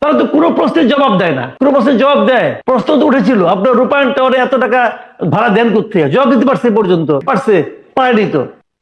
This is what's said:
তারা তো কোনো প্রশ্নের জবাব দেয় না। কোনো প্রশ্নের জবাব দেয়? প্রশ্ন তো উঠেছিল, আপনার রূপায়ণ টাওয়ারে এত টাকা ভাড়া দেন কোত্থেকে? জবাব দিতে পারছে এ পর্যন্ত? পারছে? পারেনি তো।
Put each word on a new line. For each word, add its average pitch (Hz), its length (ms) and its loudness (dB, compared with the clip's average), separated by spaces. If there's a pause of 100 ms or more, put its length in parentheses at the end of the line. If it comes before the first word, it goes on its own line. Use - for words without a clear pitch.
তারা 285 180 0
তো 277 80 0
কোনো 311 240 0
প্রশ্নের 311 380 0
জবাব 269 300 0
দেয় 170 160 0
না। 127 240 -8
কোনো 277 140 2
প্রশ্নের 262 260 0
জবাব 254 280 2
দেয়? 202 280 0 (120)
প্রশ্ন 262 340 0
তো 311 60 2
উঠেছিল, 233 400 2
আপনার 190 280 0
রূপায়ণ 254 380 0
টাওয়ারে 262 260 0
এত 254 160 -2
টাকা 240 440 -2 (320)
ভাড়া 220 180 0
দেন 220 260 0
কোত্থেকে? 175 360 0
জবাব 262 240 2
দিতে 233 120 2
পারছে 240 220 0
এ - 20 4
পর্যন্ত? 175 560 0
পারছে? 190 560 -2 (120)
পারেনি 247 380 0
তো। 131 140 -2 (360)